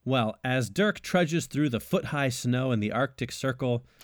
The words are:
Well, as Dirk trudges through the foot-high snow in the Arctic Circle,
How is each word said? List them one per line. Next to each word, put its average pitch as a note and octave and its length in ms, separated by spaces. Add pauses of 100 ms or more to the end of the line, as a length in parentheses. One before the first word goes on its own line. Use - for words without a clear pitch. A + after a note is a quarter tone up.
Well, A#2+ 400
as B2+ 240
Dirk G3 320
trudges E3+ 460
through D3 220
the A#2 120
foot-high D3 480
snow B2+ 420
in A2+ 80
the G#2+ 140
Arctic B2+ 400
Circle, B2+ 520 (180)